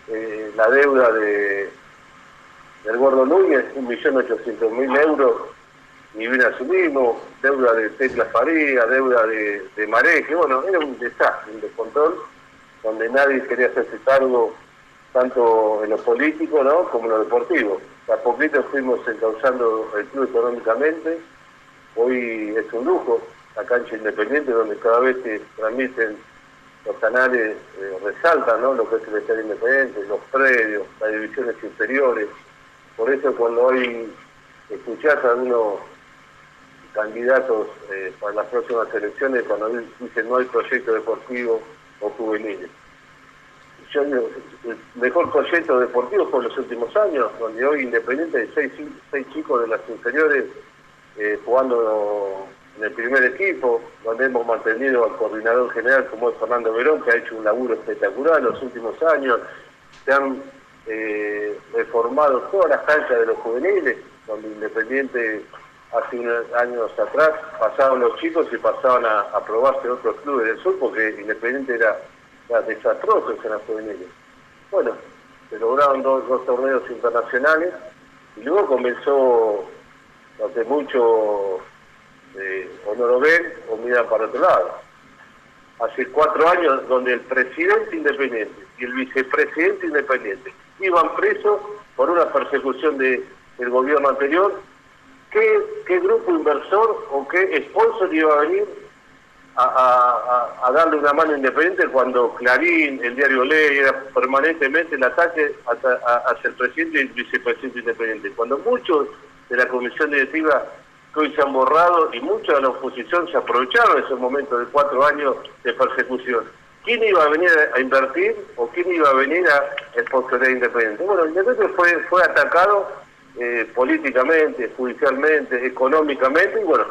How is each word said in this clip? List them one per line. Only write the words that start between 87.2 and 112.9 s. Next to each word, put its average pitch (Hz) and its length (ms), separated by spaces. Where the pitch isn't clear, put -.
presidente - 760
Independiente 139 720
y 123 80
el 123 80
vicepresidente 151 920
Independiente 131 680
iban 175 360
presos 202 440
por 139 120
una 170 240
persecución 135 640
de, 131 260
del 123 100
gobierno 139 400
anterior, 147 500
¿qué, 220 300
qué 180 140
grupo 214 300
inversor 165 800
o 139 180
qué 175 400
sponsor 220 440
iba 156 200
a 147 80
venir 180 240
a, 123 100
a, 123 1000
a, 123 40
a 127 40
darle 156 240
una 147 160
mano 156 240
Independiente 156 520
cuando 123 460
Clarín, 139 680
el 123 100
diario 135 300
Ley, 147 340
era 135 260
permanentemente 147 840
el 127 80
ataque 156 500
hacia, 123 240
a, 120 100
hacia 120 180
el 117 60
presidente 156 440
y - 40
el 131 60
vicepresidente 120 720
Independiente? 113 520
Cuando 117 260
muchos 185 500
de 123 80
la 123 120
comisión 127 420
directiva 143 540
que 151 60
hoy 147 140
se 151 80
han 139 100
borrado 156 600
y 117 60
mucha 180 340
de 139 80
la 135 80
oposición 123 600